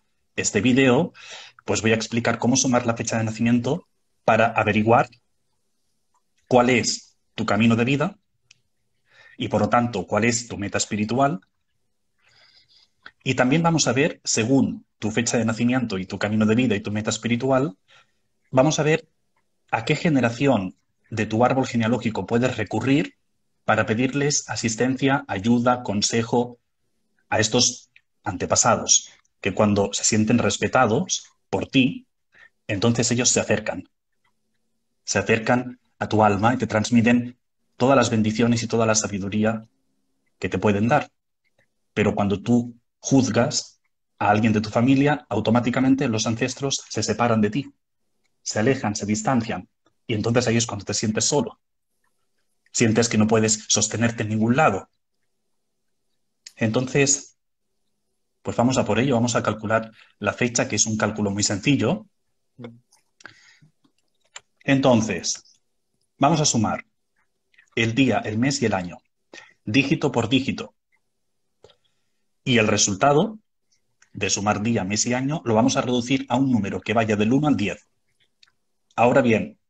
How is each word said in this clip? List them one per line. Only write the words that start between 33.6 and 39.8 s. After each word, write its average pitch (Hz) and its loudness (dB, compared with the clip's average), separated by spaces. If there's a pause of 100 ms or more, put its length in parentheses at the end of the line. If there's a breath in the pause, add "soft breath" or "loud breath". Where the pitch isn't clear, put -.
Se - -2
acercan 123 0 (180)
a 104 -6
tu 107 4
alma 104 4
y 131 -2
te 107 -4
transmiten 117 2 (400)
todas 131 4
las 120 4
bendiciones 117 0
y 113 -8
toda 113 0
la 110 2
sabiduría 104 -4 (720)